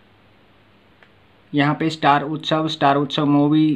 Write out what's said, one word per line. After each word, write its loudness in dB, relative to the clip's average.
यहाँ 0
पे -4
स्टार 0
उत्सव, -4
स्टार 0
उत्सव -2
मूवी, 2